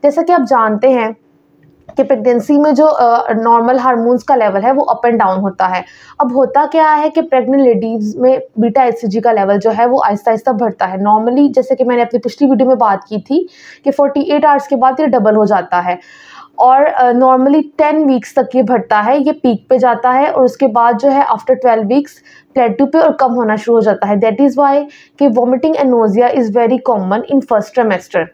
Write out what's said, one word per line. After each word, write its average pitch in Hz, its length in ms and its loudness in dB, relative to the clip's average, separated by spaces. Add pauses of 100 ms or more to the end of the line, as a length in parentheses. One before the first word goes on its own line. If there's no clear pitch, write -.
जैसा 285 200 2
कि 330 100 0
आप 339 100 2
जानते 220 480 0
हैं 226 260 -2 (720)
कि - 160 -2
pregnancy 240 540 0
में 294 160 2
जो, 294 120 4
अ, 240 460 0
normal 233 460 2
hormones 247 440 0
का 277 120 0
level 208 260 0
है, 240 120 0
वो 269 100 0
अप - 200 -4
and 240 140 0
down 190 240 0
होता 190 260 -4
है। 185 180 -4 (360)
अब 262 120 -2
होता 269 340 0
क्या 311 260 2
है 302 180 0
कि 320 120 -2
pregnant 269 400 0
ladies 226 540 -2
में 254 240 0 (180)
beta 233 260 2
एचसीजी 233 360 -4
का 233 120 0
level 202 260 0
जो 220 120 0
है, 220 160 0
वो 247 120 0
आहिस्ता-आहिस्ता 220 540 -2
बढ़ता 220 340 -4
है। 185 120 -6
Normally, 226 540 0
जैसे 254 220 0
कि 254 100 0
मैंने 240 180 0
अपनी 240 160 -4
पिछली 254 320 -2
video 254 180 2
में 254 100 2
बात 202 260 0
की 214 140 -8
थी 349 300 -4 (360)
कि 277 60 0
फ़ोर्टी 277 300 0
एट 294 240 -2
आवर्स 277 220 2
के 277 100 -2
बाद 254 240 0
ये 311 60 0
डबल 214 280 2
हो 214 120 2
जाता 180 340 -2
है 180 180 -4 (600)
और, 262 260 4
अ, 247 280 0
normally 262 500 2 (160)
ten 311 260 0
weeks 262 340 -2
तक 262 160 -2
ये 254 80 2
बढ़ता 226 380 0
है, 254 220 0
ये 294 100 0
पीक 254 380 -4
पे 262 80 2
जाता 240 320 0
है 269 200 0
और 262 140 0
उसके 254 220 0
बाद 233 320 0
जो 277 100 0
है, 277 180 2
after 233 240 -4
twelve 240 340 0
weeks 269 300 -2 (400)
plateau 247 320 0
पे 311 120 0
और 320 140 2
कम 254 200 -2
होना 226 240 -2
शुरू 233 200 0
हो 220 60 2
जाता 202 240 0
है। 208 100 0
That 220 240 0
is 277 180 0
why 285 280 0 (320)
कि 277 100 2
vomiting 254 480 0
and 262 180 0
nausea 226 460 2
is 220 160 -2
very 240 220 0 (120)
common 202 320 -2 (120)
in 269 60 2 (120)
first 214 260 -2
trimester। 196 560 -2